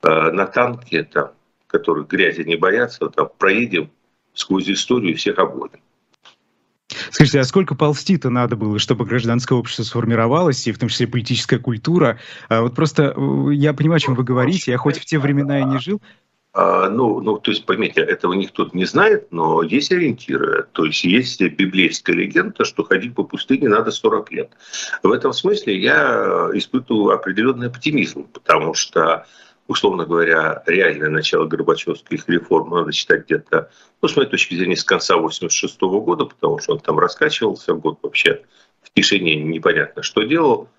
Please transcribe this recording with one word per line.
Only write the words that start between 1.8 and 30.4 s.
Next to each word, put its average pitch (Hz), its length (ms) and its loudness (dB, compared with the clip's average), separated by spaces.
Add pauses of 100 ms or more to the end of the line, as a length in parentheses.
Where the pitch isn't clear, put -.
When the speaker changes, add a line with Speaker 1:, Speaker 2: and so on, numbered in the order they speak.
Speaker 1:
грязи 85 360 0
не 80 140 -2
боятся, 95 540 0
там, - 280 -2
проедем 98 540 0 (420)
сквозь 95 340 -2
историю 98 440 -2
и 76 40 -2
всех - 220 -2
обгоним. 71 420 -4 (1300)
Speaker 2:
Скажите, 143 280 6
а 131 40 4
сколько 160 320 2
ползти-то 151 560 2
надо 120 240 0
было, 104 240 -2
чтобы 113 260 0
гражданское 120 480 0
общество 120 300 -2
сформировалось, 117 840 2
и 117 60 -2
в - 80 -6
том 120 100 0
числе - 160 0
политическая 117 540 -2
культура? 123 580 2 (300)
А 113 140 2
вот 123 120 0
просто, 151 420 2
э, 139 380 0
я 143 220 2
понимаю, 156 220 2
о - 20 6
чем 139 160 0
вы 127 80 0
говорите, 127 480 0
я 123 80 0
хоть 139 180 0
в - 80 -12
те 156 140 0
времена 139 400 0
и 135 60 0
не 135 120 0
жил. 175 240 -4 (500)
Speaker 1:
А, 92 380 2
ну, 110 320 0
ну, 104 160 -2
то - 140 -2
есть, 98 160 -4
поймите, 104 340 0
этого - 320 -2
никто - 400 -2
не 92 120 0
знает, 208 460 2
но 82 300 0
есть 120 300 0
ориентиры. 76 800 -2
То 80 140 -2
есть 76 180 -2
есть 110 380 0
библейская 92 720 0
легенда, 107 520 -2
что - 180 -4
ходить 101 300 -2
по 98 100 -4
пустыне 135 460 -2
надо 110 220 2
сорок 107 400 -2
лет. - 180 -8 (540)
В - 80 4
этом 131 200 0
смысле 127 480 -2
я 107 720 2
испытываю 107 600 0
определенный 117 540 -2
оптимизм, 120 560 -4
потому 80 500 0
что, 82 540 0 (400)
условно 92 380 0
говоря, 82 600 2